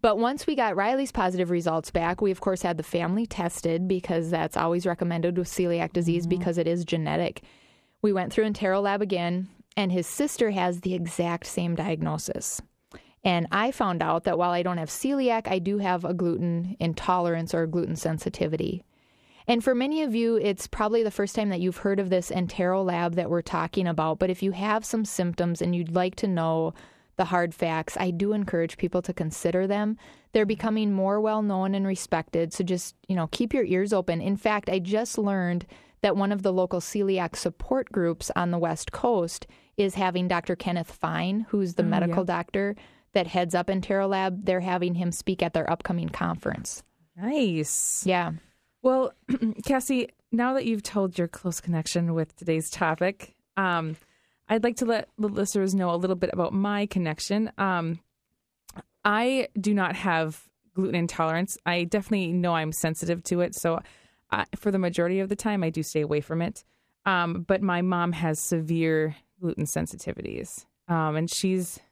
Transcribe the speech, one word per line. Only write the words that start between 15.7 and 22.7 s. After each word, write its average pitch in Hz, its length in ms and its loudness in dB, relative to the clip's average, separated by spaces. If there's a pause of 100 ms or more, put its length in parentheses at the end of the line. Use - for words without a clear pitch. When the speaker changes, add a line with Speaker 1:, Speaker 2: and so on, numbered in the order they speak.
Speaker 1:
have 180 260 0
a 175 80 0
gluten 175 680 0
intolerance 170 760 0
or 165 100 2
a 165 40 0
gluten 165 300 -2
sensitivity. - 840 -2 (640)
And 233 160 2
for 262 100 4
many 285 300 0
of 247 100 0
you, 233 220 2
it's 202 320 0
probably 226 360 2
the 214 80 0
first 202 240 -2
time 214 140 2
that 180 100 0
you've 180 180 0
heard 196 220 0
of 190 100 -2
this 180 220 2
Entero 185 540 0